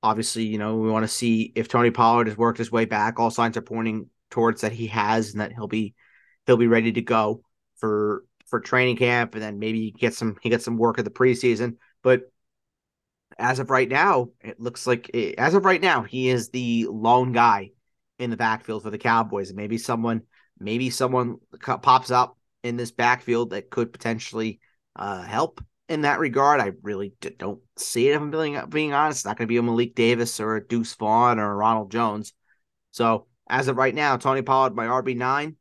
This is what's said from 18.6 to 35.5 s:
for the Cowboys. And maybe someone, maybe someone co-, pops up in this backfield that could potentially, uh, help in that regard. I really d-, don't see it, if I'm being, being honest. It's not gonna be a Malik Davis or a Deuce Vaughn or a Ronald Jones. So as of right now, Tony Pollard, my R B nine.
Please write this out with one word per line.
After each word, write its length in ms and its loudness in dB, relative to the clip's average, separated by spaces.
for 60 -8
the 80 -10
Cowboys. 520 2
And 80 -14
maybe 200 -6
someone, 460 -2
maybe 300 -4
someone 480 -2
co-, 180 -4
pops 320 4
up 280 2
in 140 -6
this 140 -6
backfield 600 0
that 180 -10
could 240 -4
potentially, 680 -6
uh, 260 -8
help 420 -6
in 140 -4
that 180 2
regard. 420 2
I 100 -2
really 400 -8
d-, 160 -10
don't 220 -10
see 320 0
it, 60 4
if 60 0
I'm 100 -6
being, 280 -4
being 240 -2
honest. 260 0
It's 60 -8
not 120 -6
gonna 100 -4
be 100 2
a 40 2
Malik 320 0
Davis 460 0
or 160 -2
a 100 -6
Deuce 300 -4
Vaughn 420 2
or 140 -2
a 40 -4
Ronald 360 0
Jones. 420 -4
So 360 0
as 200 0
of 100 -2
right 160 2
now, 240 0
Tony 240 0
Pollard, 320 2
my 140 -4
R 160 0
B 100 -4
nine. 480 -4